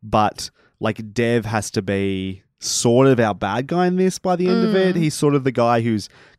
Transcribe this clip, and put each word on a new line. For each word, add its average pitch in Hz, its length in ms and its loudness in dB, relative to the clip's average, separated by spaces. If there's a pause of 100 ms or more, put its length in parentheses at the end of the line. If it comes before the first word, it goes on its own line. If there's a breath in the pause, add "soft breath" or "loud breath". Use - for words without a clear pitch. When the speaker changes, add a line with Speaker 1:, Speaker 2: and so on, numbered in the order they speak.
Speaker 1:
but, 107 480 0 (300 soft breath)
like, 110 320 -6
Dev 117 340 0
has 107 260 -2
to 107 100 -2
be 95 600 -4 (180)
sort 123 460 2
of 127 140 4
our 107 140 2
bad 104 320 -4
guy 180 200 0
in 180 100 0
this 185 220 0
by 180 180 -2
the 180 120 0
end 185 160 2
of 170 100 0
it. 190 220 2
Speaker 2:
Mm. - 40 -2
Speaker 1:
He's 156 140 0
sort 147 200 0
of 139 100 0
the 131 80 0
guy 117 280 2
who's 110 280 -2 (300 loud breath)